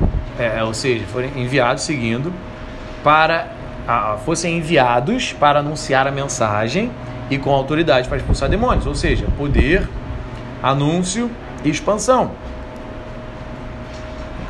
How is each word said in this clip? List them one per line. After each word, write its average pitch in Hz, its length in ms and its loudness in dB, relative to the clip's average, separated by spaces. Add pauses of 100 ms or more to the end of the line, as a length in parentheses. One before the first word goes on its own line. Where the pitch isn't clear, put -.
(380)
é, 113 240 0
ou 110 100 0
seja, 113 340 0
forem 123 300 -4
enviados 127 460 2
seguindo, 131 500 -2 (720)
para, 160 460 4 (380)
a, 107 380 0
fossem 165 340 0
enviados 147 720 2
para 147 260 4
anunciar 143 480 2
a 139 40 0
mensagem 135 800 0 (400)
e 139 60 2
com 139 160 0
autoridade 139 560 4
para 143 80 -2
expulsar 135 320 2
demônios, 202 380 2
ou 143 80 0
seja, 123 320 2 (100)
poder, 143 500 4 (760)
anúncio 170 680 2 (320)
e 147 60 2
expansão. 208 600 2 (2250)